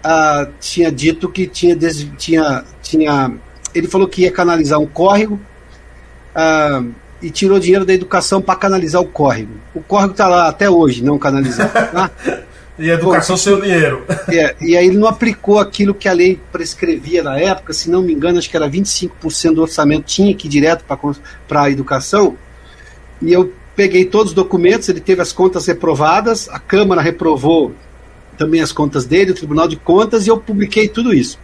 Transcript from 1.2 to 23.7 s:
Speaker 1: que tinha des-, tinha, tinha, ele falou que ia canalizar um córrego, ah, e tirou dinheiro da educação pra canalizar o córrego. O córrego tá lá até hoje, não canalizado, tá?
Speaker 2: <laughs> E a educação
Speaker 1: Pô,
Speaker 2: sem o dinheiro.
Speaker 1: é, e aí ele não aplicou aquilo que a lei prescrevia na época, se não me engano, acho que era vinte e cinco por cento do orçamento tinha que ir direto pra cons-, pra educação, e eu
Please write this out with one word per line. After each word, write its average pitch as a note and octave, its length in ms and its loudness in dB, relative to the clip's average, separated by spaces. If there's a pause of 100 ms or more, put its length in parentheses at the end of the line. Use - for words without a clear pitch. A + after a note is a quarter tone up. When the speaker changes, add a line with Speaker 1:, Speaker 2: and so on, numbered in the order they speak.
Speaker 1:
que F#3 180 -4
tinha F3 300 0
des-, D3 320 -4 (100)
tinha, D#3 460 0 (180)
tinha, C#3+ 520 0 (420)
ele E3+ 120 -2
falou F#3+ 200 2
que F#3 140 -4
ia F3+ 100 4
canalizar D#3+ 480 2
um D3+ 80 -2
córrego, G3+ 520 0 (920)
ah, D3+ 500 0 (380)
e E3 100 -10
tirou G3 260 2
dinheiro F#3 280 2
da F#3 80 2
educação F#3 480 0
pra G3 120 0
canalizar F3+ 480 0
o F3+ 40 0
córrego. A2+ 480 -2 (200)
O E3 60 -10
córrego G3 340 0
tá G3 140 2
lá F3 220 4
até G3+ 200 0
hoje, D3+ 320 2
não C#3 160 0
canalizado, C3+ 540 -2
tá? - 440 -2
Speaker 2:
<laughs> - 280 -8 (340)
E D#3+ 140 -4
a E3+ 40 2
educação F3 400 0
Speaker 1:
Pô, F3 60 -4
Speaker 2:
sem G3+ 120 2
o G3 80 2
dinheiro. D#3+ 420 0 (240)
Speaker 1:
é, E3 320 0
e E3+ 160 2
aí F3+ 120 6
ele F#3 100 4
não G#3+ 100 4
aplicou G#3 520 0
aquilo G3+ 340 0
que G3 160 -4
a - 20 2
lei F3+ 280 2 (120)
prescrevia E3 720 -4
na C#3 160 -4
época, F#3 320 -2
se - 180 -6
não F3+ 120 2
me F3 100 0
engano, E3+ 280 0
acho - 100 -8
que F3 80 -4
era D3 100 0
vinte F#3 200 -2
e - 20 -8
cinco - 320 -6
por D#3+ 100 -6
cento E3 240 0
do D#3+ 60 0
orçamento D3+ 440 0
tinha G3 280 2
que - 140 -8
ir - 20 -10
direto D3+ 340 2
pra C#3 140 -6
cons-, C#3+ 240 -6 (260)
pra C#3+ 220 0
educação, C3+ 680 0 (840)
e E3 100 -2
eu F#3 220 0 (220)